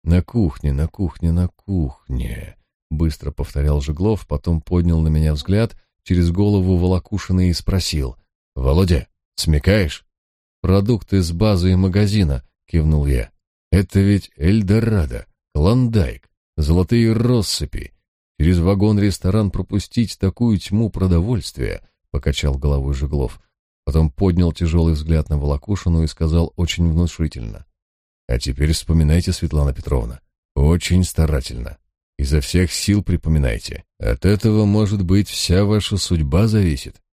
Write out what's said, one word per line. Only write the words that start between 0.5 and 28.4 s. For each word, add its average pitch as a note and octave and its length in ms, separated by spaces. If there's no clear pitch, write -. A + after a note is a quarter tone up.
на C#2+ 160
кухне, E2+ 440
на F2+ 180
кухне», B1+ 1040
быстро D#2 420
повторял D2 500
Жеглов, F2 460
потом D#2+ 340
поднял E2+ 400
на D#2+ 80
меня D#2 240
взгляд G2+ 420
через F2 280
голову F#2 460
Волокушиной F#2 720
и E2+ 40
спросил: D#2 640
«Володя, D2+ 520
смекаешь?» E2 680
«Продукты G2 600
с E2 100
базы F#2 400
и F#2 40
магазина», F#2+ 680
кивнул D#2 380
я. B1 260
«Это G2 280
ведь G2 360
Эльдорадо, G2+ 880
Клондайк, G2+ 760
золотые F#2 560
россыпи. - 800
Через E2+ 200
вагон-ресторан G2+ 920
пропустить - 680
такую G#2 420
тьму G#2+ 300
продовольствия», E2+ 920
покачал C#2+ 460
головой C#2 360
Жеглов. C#2 480
Потом D#2+ 260
поднял F2 420
тяжёлый E2 400
взгляд D2+ 360
на D2+ 80
Волокушину D#2+ 680
и D#2 40
сказал E2 480
очень E2+ 340
внушительно: D#2 760
«А A#1+ 120
теперь C2+ 320